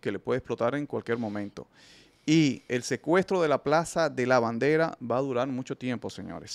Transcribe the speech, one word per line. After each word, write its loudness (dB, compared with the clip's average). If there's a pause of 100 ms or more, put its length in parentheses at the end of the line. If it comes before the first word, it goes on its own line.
que -2
le -4
puede -2
explotar -2
en -4
cualquier -4
momento. -6 (600)
Y 4
el 0
secuestro 2
de 2
la 2
Plaza 2
de -2
la 6
Bandera 2
va -2
a 2
durar -2
mucho -6
tiempo, -6
señores. -12